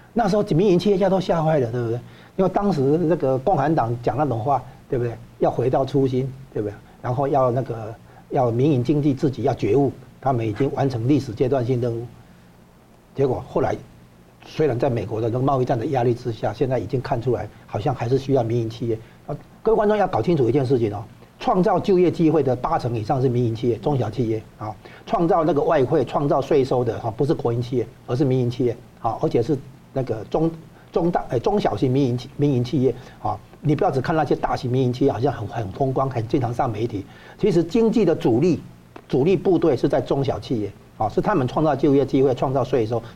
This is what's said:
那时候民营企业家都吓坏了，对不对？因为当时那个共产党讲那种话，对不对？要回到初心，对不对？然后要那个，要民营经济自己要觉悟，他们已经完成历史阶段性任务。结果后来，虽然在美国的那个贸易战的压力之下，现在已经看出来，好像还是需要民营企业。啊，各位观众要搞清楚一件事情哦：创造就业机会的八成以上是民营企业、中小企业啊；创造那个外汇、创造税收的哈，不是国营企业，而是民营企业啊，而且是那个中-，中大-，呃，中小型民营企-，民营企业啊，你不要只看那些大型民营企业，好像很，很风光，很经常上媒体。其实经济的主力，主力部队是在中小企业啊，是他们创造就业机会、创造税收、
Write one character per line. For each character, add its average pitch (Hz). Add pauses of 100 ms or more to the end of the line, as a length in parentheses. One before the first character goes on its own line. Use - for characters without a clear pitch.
(120)
那 220
时 185
候 208
民 185
营 180
企 190
业 196
家 190
都 190
吓 170
坏 156
了， 113
对 123
不 117
对？ 120 (360)
因 185
为 180
当 202
时 147
那 151
个 131
共 185
产 147
党 120
讲 117
那 151
种 120
话， 131 (280)
对 131
不 120
对？ 117 (260)
要 165
回 127
到 135
初 135
心， 127 (240)
对 113
不 104
对？ 101 (280)
然 120
后 135
要 131
那 131
个， 113 (360)
要 127
民 127
营 123
经 147
济 143
自 139
己 113
要 120
觉 110
悟， 139 (280)
他 139
们 113
已 107
经 135
完 135
成 120
历 143
史 -
阶 127
段 131
性 120
任 120
务。 117 (1080)
结 139
果 110
后 170
来， - (720)
虽 -
然 123
在 139
美 117
国 110
的 117
那 117
个 127
贸 135
易 123
战 131
的 -
压 131
力 123
之 120
下， 110
现 127
在 127
已 101
经 123
看 123
出 123
来， 104 (200)
好 -
像 139
还 123
是 131
需 135
要 131
民 117
营 110
企 117
业。 110 (300)
啊， 151 (260)
各 220
位 220
观 214
众 208
要 190
搞 113
清 170
楚 123
一 117
件 139
事 127
情 110
哦： 107 (360)
创 196
造 180
就 190
业 175
机 165
会 151
的 131
八 160
成 120
以 107
上 127
是 135
民 120
营 113
企 120
业、 113
中 147
小 107
企 113
业 110 (180)
啊； 110 (320)
创 175
造 170
那 170
个 143
外 156
汇、 131
创 147
造 151
税 135
收 127
的 107
哈， 113
不 143
是 156
国 120
营 120
企 123
业， 113 (180)
而 123
是 143
民 131
营 120
企 120
业 113 (240)
啊， 113
而 160
且 135
是 139 (340)
那 135
个 110
中-， 165 (420)
中 175
大-， -
呃， 127
中 208
小 147
型 131
民 139
营 123
企-， -
民 143
营 123
企 123
业 127 (280)
啊， 107 (240)
你 147
不 170
要 185
只 131
看 165
那 156
些 151
大 -
型 120
民 131
营 123
企 127
业， 135
好 101
像 135
很， 110
很 104
风 131
光， 135
很 117
经 147
常 127
上 131
媒 110
体。 95 (320)
其 202
实 165
经 226
济 214
的 165
主 120
力， 160 (480)
主 135
力 185
部 185
队 160
是 160
在 139
中 139
小 101
企 117
业 98 (260)
啊， 110
是 -
他 214
们 127
创 156
造 151
就 139
业 139
机 131
会、 135
创 131
造 131
税 117
收、 113 (140)